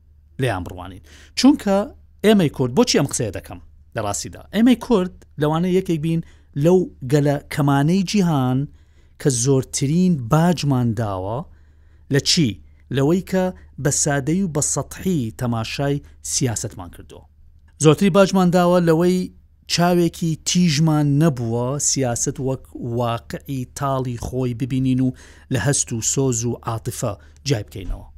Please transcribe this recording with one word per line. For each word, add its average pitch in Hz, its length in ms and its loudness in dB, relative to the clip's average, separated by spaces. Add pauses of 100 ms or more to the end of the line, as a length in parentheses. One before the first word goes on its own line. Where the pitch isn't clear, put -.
(420)
لێیان 101 240 -4
بڕوانین. 90 380 -14 (360)
چونکە 240 380 4 (480)
ئێمەی 196 300 4
کورد، 127 220 -2
بۆچی 240 220 4
ئەم 139 120 0
قسەیە 110 260 -4
دەکەم؟ 90 220 -14 (360)
لە 117 100 -4
ڕاستیدا، 98 380 -8 (120)
ئێمەی 233 300 4
کورد 185 300 0 (260)
لەوانەیە 165 360 0
یەکێک 185 280 0
بین 165 160 0 (420)
لەو 180 160 6 (320)
گەلە 143 240 4 (180)
کەمانەی 147 560 2
جیهان 139 500 2 (600)
کە 151 100 2 (140)
زۆرترین 143 720 2 (180)
باجمان 143 560 2 (120)
داوە. 101 400 -4 (760)
لە 147 60 4 (100)
چی؟ 143 200 2 (460)
لەوەی 160 360 2
کە 185 120 0 (400)
بە 127 80 0 (120)
سادەی 147 400 0
و 170 120 -4
بە 147 80 -2 (100)
سەتحی 139 680 -4
تەماشای 131 640 -2 (320)
سیاسەتمان 101 640 -4
کردووە. - 280 -20 (600)
زۆرتری 190 340 6
باجمان 185 380 4
داوە 180 220 4 (120)
لەوەی 180 300 2 (540)
چاوێکی 175 580 0 (180)
تیژمان 156 580 2 (140)
نەبووە 123 460 0 (220)
سیاسەت 131 480 -2 (100)
وەک - 160 -4 (360)
واقعی 123 680 -6 (120)
تاڵی 131 460 -4
خۆی 127 340 -4
ببینین 131 400 0
و 127 120 2 (420)
لە 113 120 0
هەست - 280 0
و 110 80 -6
سۆز 131 440 0
و 120 80 -2 (140)
عاتفە 117 460 -6 (340)
جای 113 160 -2
بکەینەوە. 98 440 -10 (100)